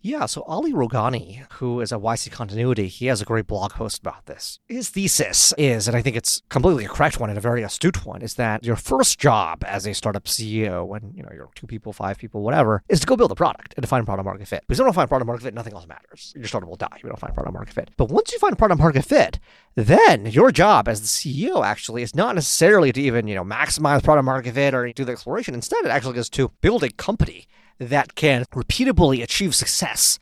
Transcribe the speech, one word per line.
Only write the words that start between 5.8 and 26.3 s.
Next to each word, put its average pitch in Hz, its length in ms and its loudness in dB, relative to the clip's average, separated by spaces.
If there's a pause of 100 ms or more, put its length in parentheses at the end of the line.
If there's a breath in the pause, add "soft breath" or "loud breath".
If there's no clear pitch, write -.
and 120 80 0
I 120 60 0
think 127 120 -2
it's - 340 -4
completely 135 360 2
a 95 40 -8
correct - 300 0
one 110 120 -4
and 101 60 -4
a 104 40 -6
very 117 240 -2
astute - 420 -4
one, - 160 -14
is 113 120 -10
that 113 300 -4
your 117 120 0
first - 420 0
job 98 480 2
as 98 220 -6
a 98 60 -6
startup 101 340 -6
C 110 340 -4
E 107 60 -2
O, 87 160 -6
when, 104 320 -12
you - 80 -16
know, - 100 -20
you're - 220 -20
two - 100 -20
people, 107 260 -14
five 98 240 -6
people, 107 260 -10
whatever, 110 460 2
is 170 120 4
to - 60 -4
go 254 100 4
build 214 160 4
a - 20 -6
product - 420 -4
and 135 60 -8
to 120 60 -4
find 120 180 0
product 98 180 -4
market 98 220 -8
fit. - 220 -8
Because 120 100 -2
if 254 60 4
you - 20 4
don't 208 80 2
find 160 140 2
product 127 180 0
market 117 160 -6
fit, 123 100 -8
nothing 110 220 -12
else 80 140 -18
matters. - 480 -20
Your 113 100 -14
startup 95 220 -6
will 82 80 -14
die - 180 -8
if - 80 -20
you - 60 -14
don't - 100 -12
find - 160 -10
product - 180 -6
market - 220 -12
fit. - 220 -6
But 120 120 4
once 311 240 2
you 480 60 -4
find 359 180 2
product 180 240 4
market 147 240 4
fit, - 360 2 (340 soft breath)
then 127 520 6
your 160 260 6
job 165 360 6
as 107 120 -2
the 110 80 -8
C 139 380 -4
E 339 40 -2
O 175 140 0
actually 110 380 -4
is 117 120 -8
not 202 220 0
necessarily 160 560 4
to 131 100 -2
even, 117 240 0
you 104 80 -4
know, 92 100 -4
maximize 139 600 0
product 151 220 6
market 127 280 -4
fit 139 200 2
or 120 180 -2
do 135 120 -6
the 123 80 -6
exploration. 143 420 -8
Instead, 381 300 -4
it 123 60 -2
actually 127 240 -2
goes 120 160 -6